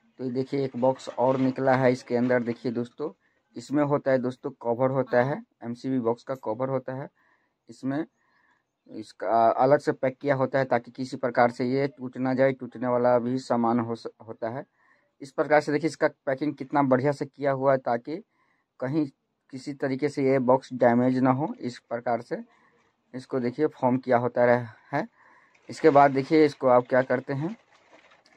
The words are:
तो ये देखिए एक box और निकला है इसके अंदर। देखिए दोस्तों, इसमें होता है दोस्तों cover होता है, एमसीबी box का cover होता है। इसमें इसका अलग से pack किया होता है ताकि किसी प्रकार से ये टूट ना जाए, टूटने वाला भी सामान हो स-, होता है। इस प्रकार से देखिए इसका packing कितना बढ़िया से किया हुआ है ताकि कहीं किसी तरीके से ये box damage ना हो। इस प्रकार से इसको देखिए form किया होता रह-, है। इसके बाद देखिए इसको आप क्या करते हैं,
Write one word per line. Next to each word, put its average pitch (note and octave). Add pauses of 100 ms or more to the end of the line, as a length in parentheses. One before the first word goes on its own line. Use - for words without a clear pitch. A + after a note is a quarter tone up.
(200)
तो B2+
ये B2+
देखिए C3+
एक C3
box C3
और C3
निकला C3
है B2+
इसके B2+
अंदर। B2
देखिए A#2+
दोस्तों, B2 (460)
इसमें C3+
होता C#3+
है C3
दोस्तों B2+ (120)
cover A#2+
होता B2+
है, D3+ (220)
एमसीबी B2+
box A2+
का C3+
cover B2
होता C3
है। C#3 (640)
इसमें C#3 (840)
इसका G#2+
अलग C3+
से C#3+
pack C3
किया C#3
होता C3
है C3+
ताकि B2
किसी C3
प्रकार B2
से C3
ये C3+
टूट B2+
ना C3
जाए, C3+
टूटने B2
वाला B2
भी B2
सामान A#2+
हो A#2
स-, -
होता A2+
है। C3 (560)
इस C#3+
प्रकार D3+
से D3+
देखिए D3+
इसका D3+ (180)
packing C#3+
कितना C#3+
बढ़िया C3
से C#3+
किया C#3
हुआ C3+
है C3+
ताकि C3 (580)
कहीं D3 (480)
किसी C3+
तरीके C#3
से C#3+
ये C3+
box B2+
damage B2
ना B2+
हो। D3
इस B2
प्रकार A#2+
से G#3+ (720)
इसको C3
देखिए B2
form B2+
किया B2
होता B2
रह-, A#2+ (240)
है। D3+ (640)
इसके -
बाद C#3+
देखिए C#3+
इसको C#3
आप B2
क्या B2+
करते C3
हैं, D#3+ (800)